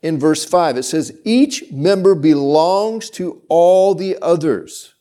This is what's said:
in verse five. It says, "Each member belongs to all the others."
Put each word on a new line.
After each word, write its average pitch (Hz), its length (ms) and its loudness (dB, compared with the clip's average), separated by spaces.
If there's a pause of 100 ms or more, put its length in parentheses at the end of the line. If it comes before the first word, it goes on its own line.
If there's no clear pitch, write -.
in 160 180 -4
verse 151 280 0
five. 160 320 0
It 127 60 -6
says, 147 280 -6 (120)
"Each 247 460 0
member 185 440 2
belongs 160 960 0
to - 400 -10
all 185 440 4
the 185 280 -6
others." 151 800 -4